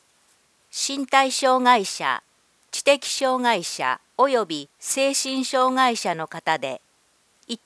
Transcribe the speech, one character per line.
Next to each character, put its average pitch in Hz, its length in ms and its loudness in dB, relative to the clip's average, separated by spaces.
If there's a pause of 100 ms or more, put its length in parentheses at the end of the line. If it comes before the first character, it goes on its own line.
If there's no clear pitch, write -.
(720)
身 277 360 -6
体 269 240 2
障 254 300 2
害 247 220 4
者、 139 400 -4 (480)
知 - 120 -8
的 277 220 4
障 254 380 -2
害 226 200 2
者 131 360 -4 (180)
お 269 120 4
よ 233 160 2
び 151 240 -8 (100)
精 269 340 0
神 262 300 -4
障 254 320 0
害 254 220 2
者 175 180 -4
の 160 120 -8
方 160 300 -2
で、 131 240 -8 (680)
一 233 180 -8